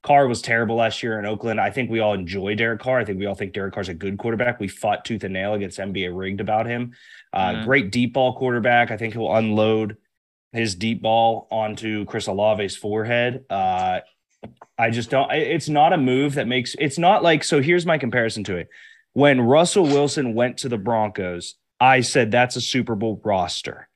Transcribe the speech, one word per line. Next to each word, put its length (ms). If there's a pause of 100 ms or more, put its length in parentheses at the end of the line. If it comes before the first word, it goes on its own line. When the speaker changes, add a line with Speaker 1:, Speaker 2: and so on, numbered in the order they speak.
Speaker 1:
Carr 260
was 140
terrible 360
last 260
year 160
in 60
Oakland. 360
I 100
think 180
we 100
all 140
enjoy 420
Derek 260
Carr. 180
I 60
think 140
we 60
all 100
think 180
Derek 200
Carr's 160
a 40
good 240
quarterback. 420
We 80
fought 380
tooth 180
and 100
nail 200
against 260
N 140
B 120
A 80
Rigged 280
about 260
him. 260 (400)
Uh, 200
Speaker 2:
Mm-hmm. 120
Speaker 1:
great 260
deep 220
ball 220
quarterback. 560
I 60
think 160
he'll 200
unload 640 (560)
his 220
deep 260
ball 500
onto 540
Chris 220
Olave's 480
forehead. 720
Uh, 500 (800)
I 120
just 200
don't, 220
I, 60
it's 320
not 240
a 40
move 380
that 120
makes, 320
it's 180
not 260
like, 200
so 180
here's 240
my 120
comparison 480
to 120
it. 120 (440)
When 280
Russell 420
Wilson 500
went 240
to 120
the 100
Broncos, 720 (260)
I 220
said, 300
"That's 240
a 60
Super 340
Bowl 280
roster." 720